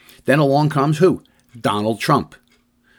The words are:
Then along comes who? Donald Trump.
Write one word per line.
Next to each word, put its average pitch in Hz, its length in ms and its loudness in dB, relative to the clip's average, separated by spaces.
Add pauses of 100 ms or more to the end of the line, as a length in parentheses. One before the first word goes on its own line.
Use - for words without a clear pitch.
(240)
Then 139 160 2
along 147 300 2
comes 151 280 -2
who? 180 240 2 (360)
Donald 107 420 -2
Trump. 127 340 -2 (640)